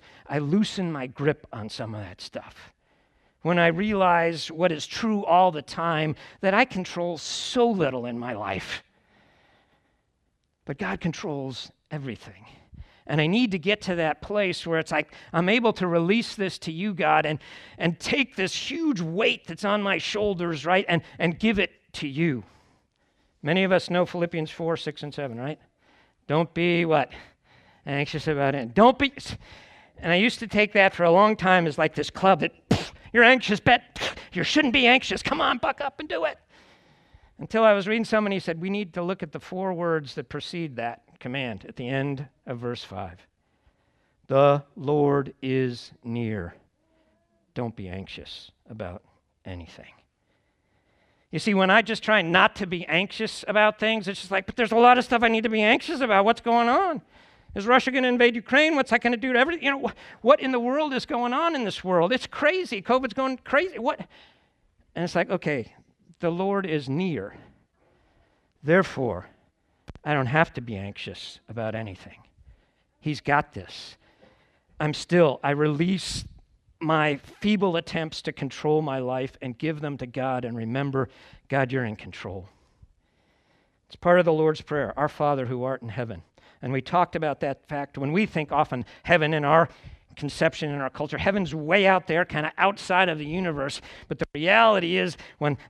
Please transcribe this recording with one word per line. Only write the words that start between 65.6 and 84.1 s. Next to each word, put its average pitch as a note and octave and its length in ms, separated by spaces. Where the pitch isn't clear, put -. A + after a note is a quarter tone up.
the E3+ 100
Lord F#3+ 340
is D3+ 240
near. C#3 480
Therefore, C3+ 640
I D3+ 100
don't C3+ 120
have D#3 280
to C3+ 60
be A#2 160
anxious - 720
about A2 260
anything. G#2 460
He's D3+ 200
got C#3+ 320
this. - 440
I'm D3+ 160
still, E3 480
I C#3+ 80
release D3+ 760
my D#3 380
feeble G3 600
attempts E3 440
to - 100
control D3+ 520
my C3+ 160
life C3 420
and B2 160
give D#3 240
them D3 160
to B2+ 100
God B2+ 380
and A#2 100
remember, C3 540
God, C3+ 240
you're C3 140
in G#2+ 100
control." F#2+ 540
It's - 100
part F3 220